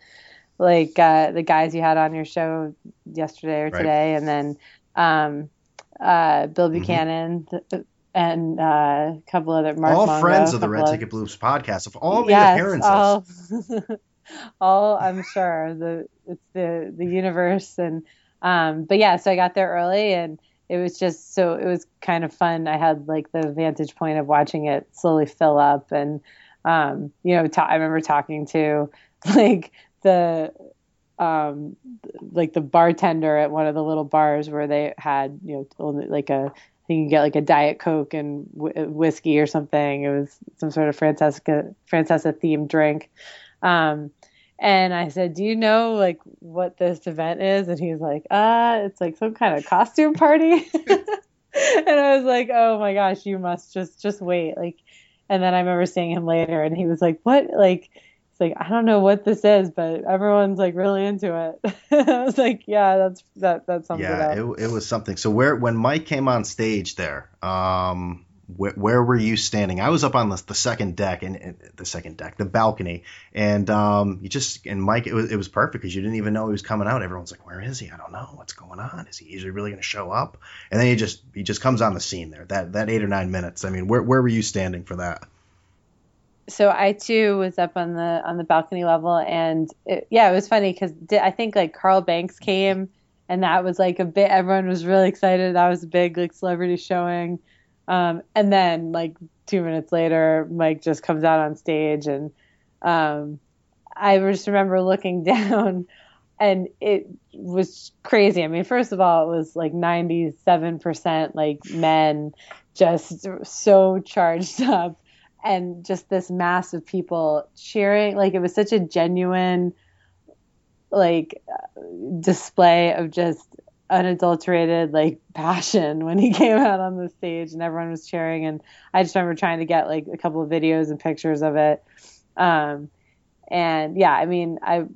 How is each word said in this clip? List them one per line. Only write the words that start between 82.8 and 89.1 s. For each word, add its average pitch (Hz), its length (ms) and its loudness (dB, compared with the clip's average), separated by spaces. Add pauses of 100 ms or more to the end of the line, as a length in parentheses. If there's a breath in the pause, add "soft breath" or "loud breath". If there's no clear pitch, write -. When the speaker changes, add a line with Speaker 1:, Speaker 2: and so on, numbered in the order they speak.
Speaker 2:
eight 110 140 -2
or 101 40 -2
nine 95 240 -2
minutes. 87 340 -8
I 95 40 -8
mean, 92 180 -6
where, 113 140 2
where 127 200 2
were 123 60 2
you 113 140 2
standing 92 420 -6
for 90 140 -14
that? 87 260 -10 (1200)
Speaker 1:
So 202 280 4
I 202 180 2
too 214 440 0
was 185 220 -4
up 175 180 -2
on 175 160 -6
the, 170 320 -4
on 170 120 -6
the 170 60 -6
balcony 165 400 0
level, 165 320 2